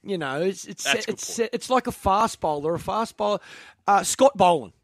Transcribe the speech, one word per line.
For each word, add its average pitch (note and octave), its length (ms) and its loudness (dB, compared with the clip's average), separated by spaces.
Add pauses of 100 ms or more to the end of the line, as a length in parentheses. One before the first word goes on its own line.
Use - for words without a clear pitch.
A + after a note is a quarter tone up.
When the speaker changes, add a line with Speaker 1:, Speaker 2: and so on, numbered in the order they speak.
Speaker 1:
you G3 120 -4
know, C#3+ 240 -4
it's, F#3+ 240 -2
it's, - 200 -12
Speaker 2:
That's A3+ 180 0
a - 40 -8
good G#3+ 80 -4
Speaker 1:
it's, - 220 -10
Speaker 2:
point. A3+ 140 -2
Speaker 1:
it's - 180 -6
like B3+ 180 2
a A#3+ 40 -4
fast G3+ 480 0
bowler, D3+ 360 -2
a D#3 40 -6
fast G#3+ 380 -4
bowler. G#3 220 0 (460)
Uh, G3+ 180 4
Scott - 340 2
Boland F3 340 4 (120)